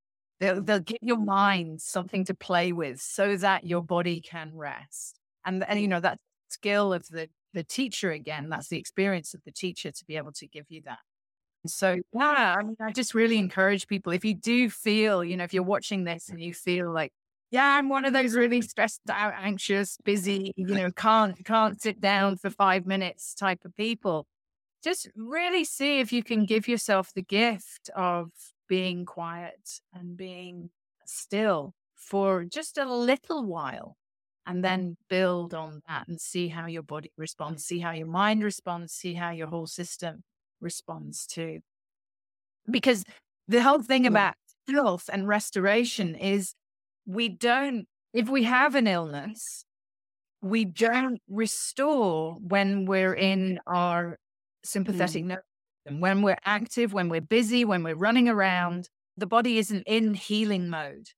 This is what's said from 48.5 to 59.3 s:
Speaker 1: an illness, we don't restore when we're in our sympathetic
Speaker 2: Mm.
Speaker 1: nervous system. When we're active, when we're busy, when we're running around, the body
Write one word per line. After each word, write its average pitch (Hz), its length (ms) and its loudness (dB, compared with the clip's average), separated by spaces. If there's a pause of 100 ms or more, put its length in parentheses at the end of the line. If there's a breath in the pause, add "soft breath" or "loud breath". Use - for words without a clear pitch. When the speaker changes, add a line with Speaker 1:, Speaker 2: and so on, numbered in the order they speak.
Speaker 1:
an 254 120 4
illness, 170 800 -4 (760)
we 220 240 2
don't 233 640 0
restore 202 1120 0
when 196 440 2
we're 190 300 2
in 190 520 0
our 175 500 0 (480)
sympathetic 180 600 -2
Speaker 2:
Mm. 175 40 -6
Speaker 1:
nervous 185 160 -8 (400)
system. 147 160 -6
When 196 220 4
we're 196 220 4
active, 208 480 0
when 185 160 0
we're 165 120 0
busy, 233 440 4
when 190 180 2
we're 165 140 -4
running 233 320 4
around, 180 600 2 (280)
the 202 100 -4
body 233 320 4